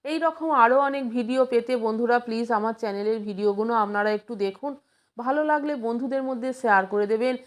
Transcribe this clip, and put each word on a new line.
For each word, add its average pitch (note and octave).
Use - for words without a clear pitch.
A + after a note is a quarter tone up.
এই D#4
রকম D#4+
আরও B3+
অনেক C#4
ভিডিও B3
পেতে B3
বন্ধুরা A3+
প্লিজ A#3
আমার A3
চ্যানেলের G#3+
ভিডিওগুলো G#3
আপনারা G#3
একটু G#3+
দেখুন। G3+
ভালো C4+
লাগলে D4
বন্ধুদের A#3+
মধ্যে C4
শেয়ার G3+
করে G#3
দেবেন। A#3